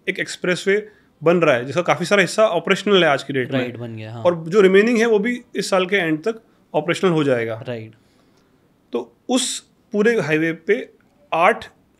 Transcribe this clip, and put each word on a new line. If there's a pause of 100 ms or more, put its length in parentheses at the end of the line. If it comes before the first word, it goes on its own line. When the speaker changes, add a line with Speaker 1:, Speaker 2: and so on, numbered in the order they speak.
Speaker 1:
एक
एक्सप्रेसवे (340)
बन
रहा
है,
जिसका
काफ़ी
सारा
हिस्सा
ऑपरेशनल
है
आज
की
डेट
में।
Speaker 2:
राइट,
बन
गया,
हाँ।
Speaker 1:
और
जो
रिमेनिंग
है,
वो
भी (140)
इस
साल
के
एंड
तक (320)
ऑपरेशनल
हो
जाएगा।
Speaker 2:
राइट। (1000)
Speaker 1:
तो (140)
उस (320)
पूरे
हाईवे
पे (440)
आठ (340)